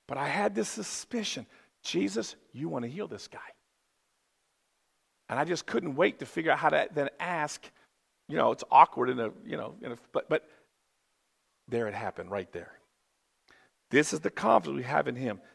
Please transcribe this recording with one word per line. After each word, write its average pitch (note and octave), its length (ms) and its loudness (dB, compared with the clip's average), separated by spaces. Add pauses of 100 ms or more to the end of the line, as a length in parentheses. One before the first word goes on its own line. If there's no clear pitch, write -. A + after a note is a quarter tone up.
But C3 100 -6
I C#3+ 100 -2
had G3+ 280 0
this G#3+ 140 -2
suspicion, - 760 -6 (380)
"Jesus, G3 520 -2 (180)
you D3 160 -6
want B2+ 160 -4
to A#2+ 40 -6
heal F3+ 180 -8
this G#2 200 -14
guy." - 120 -16 (1900)
And A#2+ 80 -2
I C#3+ 60 2
just E3+ 220 -4
couldn't F3 300 -2
wait F#3 240 2
to C#3+ 60 -10
figure D#3+ 260 -2
out - 80 4
how D#3 100 4
to D3 240 4
then C#3+ 160 -2 (100)
ask. E3+ 500 -6 (600)
You D3+ 80 -2
know, A#2 140 4
it's - 200 -6
awkward C3+ 380 8
in B2+ 100 -2
a, A2+ 120 -2 (120)
you - 140 -8
know, A2+ 240 -10
in B2+ 100 -10
a, A#2 60 -10 (160)
but, - 160 -2
but - 200 0 (1160)
there A#2 220 -2
it G2+ 40 -8
happened G2+ 380 -8
right G2 220 -6
there. - 260 -14 (1080)
This D3 240 4
is D#3 80 -4
the - 80 -2
confidence F#3+ 480 4
we B2+ 60 -4
have D3 260 0
in B2 80 -4
him, A#2+ 240 -6 (140)